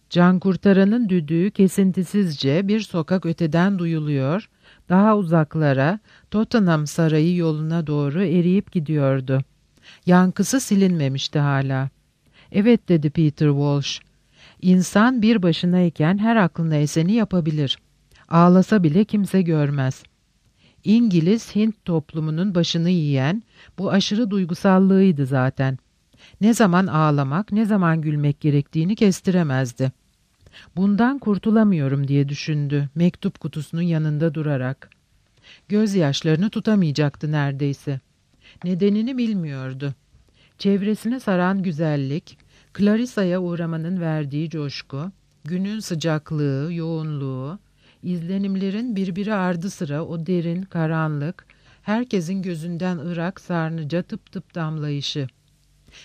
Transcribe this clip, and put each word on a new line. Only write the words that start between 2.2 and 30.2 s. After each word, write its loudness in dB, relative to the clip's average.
bir 0
sokak -4
öteden 0
duyuluyor, -2
daha 4
uzaklara, 2
Tottenham 2
Sarayı 2
yoluna -2
doğru -2
eriyip 0
gidiyordu. 0
Yankısı 4
silinmemişti 0
hala. 0
"Evet," 2
dedi 2
Peter 2
Walsh. 0
"İnsan 4
bir 4
başınayken 2
her 2
aklına 0
eseni 0
yapabilir. 0
Ağlasa 6
bile 2
kimse 0
görmez." -2
İngiliz 2
Hint -2
toplumunun -4
başını 0
yiyen 0
bu -4
aşırı 0
duygusallığıydı 2
zaten. -2
Ne 4
zaman 2
ağlamak, 0
ne 0
zaman 2
gülmek -2
gerektiğini 0
kestiremezdi. 0